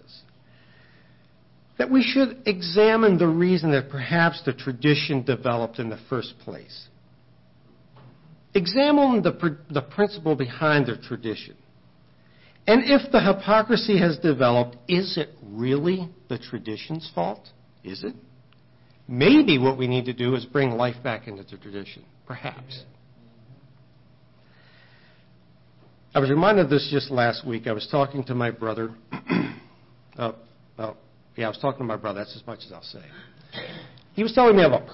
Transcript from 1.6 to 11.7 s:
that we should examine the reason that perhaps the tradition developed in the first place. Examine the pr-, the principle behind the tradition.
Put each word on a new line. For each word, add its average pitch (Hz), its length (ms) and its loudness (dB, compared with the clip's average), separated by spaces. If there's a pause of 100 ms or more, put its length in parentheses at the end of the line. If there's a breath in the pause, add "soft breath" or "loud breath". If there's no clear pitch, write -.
that 247 100 -2
we 262 140 4
should - 420 0
examine 208 720 4
the 170 100 2
reason 165 440 2
that 135 180 0
perhaps 165 560 0
the 131 80 -2
tradition 139 720 0
developed 117 560 -2
in 117 100 -6
the 107 100 -10 (100)
first 120 300 -8
place. - 480 -18 (1700)
Examine 262 640 2
the 180 120 2
pr-, 151 360 -4
the 143 140 -2
principle 165 520 -2
behind 139 520 0
the 113 100 -6
tradition. - 580 -10 (1120 soft breath)